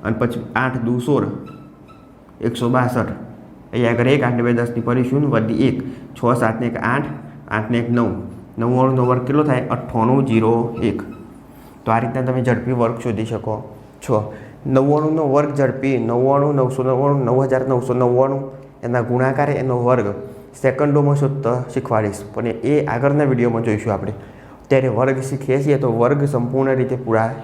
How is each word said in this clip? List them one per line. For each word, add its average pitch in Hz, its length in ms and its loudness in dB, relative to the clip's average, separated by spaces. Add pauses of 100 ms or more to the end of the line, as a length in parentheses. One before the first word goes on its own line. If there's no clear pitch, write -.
અને 107 160 -2
પછી 120 240 -2 (180)
આઠ 127 240 -2
દુ 123 220 0
સોળ, 131 180 2 (1160)
એકસો 117 280 -2
બાસઠ. 123 420 0 (600)
અહીંયા 117 220 2
આગળ 120 200 2
એક, 139 100 2
આઠ 120 140 0
ને 117 60 0
બે 120 100 2
દસ 120 220 0
ની 117 120 -4
પરિ 123 220 2
શૂન્ય 143 260 2
વધી 113 320 0
એક, - 100 0 (400)
છ - 40 -8 (200)
સાત 113 200 0
ને 120 100 -2
એક 120 60 -6 (160)
આઠ, 139 160 -2 (460)
આઠ 110 180 -2
ને 120 100 2
એક - 140 -4
નવ, 113 120 2 (480)
નવ્વાણું 123 380 2
નો 127 140 2
વર્ગ 127 180 2
કેટલો 143 160 2
થાય? 127 200 2 (120)
અઠ્ઠાણું 123 540 2
જીરો 113 240 4 (360)
એક. 98 100 -4 (840)
તો 117 80 0
આ 113 80 4
રીતના 123 280 -2
તમે 127 200 0
ઝડપી 120 340 0
વર્ગ 117 240 0
શોધી 110 260 -2
શકો 107 240 -4 (480)
છો. 113 160 2 (460)
નવ્વાણું 147 500 2
નો 160 80 0 (120)
વર્ગ 147 260 2
ઝડપી, 131 340 0 (140)
નવ્વાણું, 139 460 2
નવસો 135 280 0
નવ્વાણું, 135 420 2
નવ 127 240 2
હજાર 131 220 2
નવસો 123 220 0
નવ્વાણું, 127 500 2 (400)
એના 120 260 0
ગુણાકાર, 135 400 0 (140)
એનો 127 120 0 (120)
વર્ગ 123 260 2 (480)
સેકન્ડોમાં 143 560 2
શોધતા 131 400 0 (160)
શીખવાડીશ, 110 480 -2 (120)
પણ 117 140 -4 (240)
એ - 20 4 (200)
આગળના 143 360 2
વીડિયોમાં 117 360 2
જોઈશું 107 280 0
આપણે. 98 200 -4 (540)
ત્યારે 131 300 4
વર્ગ 131 200 2 (120)
શીખીએ 135 340 -2
છીએ 143 200 4
તો 123 80 2 (100)
વર્ગ 139 200 4 (120)
સંપૂર્ણ 131 460 0
રીતે 123 260 0
પૂરા 113 240 2 (140)